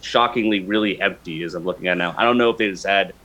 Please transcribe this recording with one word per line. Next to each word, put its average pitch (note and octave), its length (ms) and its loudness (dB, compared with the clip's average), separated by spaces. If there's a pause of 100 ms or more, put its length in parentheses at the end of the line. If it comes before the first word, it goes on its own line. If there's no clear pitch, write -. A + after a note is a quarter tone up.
shockingly A2+ 560 2
really G#2 400 0
empty F2 420 -4
as E2+ 120 -8
I'm E2+ 100 -8
looking F2+ 240 -4
at F2+ 80 2
now. F2 220 -2
I A2 60 2
don't A#2+ 120 4
know A#2+ 140 4
if A2+ 80 -6
they A2 100 0
just F#2 180 -6
had, F#2+ 280 2 (100)